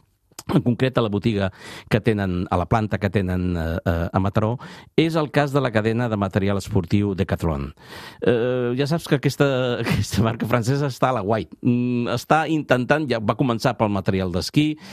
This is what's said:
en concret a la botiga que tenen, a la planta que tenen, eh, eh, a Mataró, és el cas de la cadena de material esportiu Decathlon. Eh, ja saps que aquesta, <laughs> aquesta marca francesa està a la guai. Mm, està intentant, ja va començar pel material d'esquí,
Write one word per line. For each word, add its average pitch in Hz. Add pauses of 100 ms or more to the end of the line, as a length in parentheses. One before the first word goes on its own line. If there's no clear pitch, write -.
(480)
en -
concret 123
a 123
la 110
botiga 101 (400)
que 110
tenen, 95
a 92
la 87
planta 107
que 98
tenen, 92
eh, 82
eh, 85
a 95
Mataró, 107 (420)
és 160
el 151
cas 147
de 143
la 127
cadena 113
de 107
material 98
esportiu 101
Decathlon. 82 (580)
Eh, 123
ja 139
saps 165
que 143
aquesta, 143 (220)
<laughs> 120
aquesta -
marca 117
francesa 131
està 131
a 123
la -
guai. 104 (140)
Mm, 123
està 151
intentant, 147
ja 117
va 110
començar 120
pel 107
material 95
d'esquí, 147 (220)